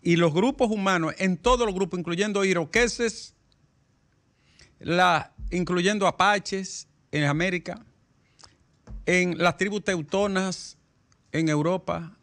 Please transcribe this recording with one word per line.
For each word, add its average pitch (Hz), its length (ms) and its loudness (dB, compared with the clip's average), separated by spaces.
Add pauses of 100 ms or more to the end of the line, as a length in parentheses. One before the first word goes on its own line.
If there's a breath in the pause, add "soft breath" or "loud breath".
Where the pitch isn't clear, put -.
Y 170 160 2
los 170 160 4
grupos 233 380 2
humanos, 190 480 0
en 190 180 0
todos 240 300 2
los 196 80 -2
grupos, 185 240 -2
incluyendo 190 440 -2
iroqueses, 202 920 0 (1500 soft breath)
la, 175 540 2 (160)
incluyendo 180 560 0
apaches 190 800 -2 (220)
en 147 140 0
América, 165 600 -2 (1200 soft breath)
en 180 320 2
las 170 220 0
tribus 202 260 -2
teutonas 190 960 -4 (520)
en 160 200 0
Europa 165 720 -2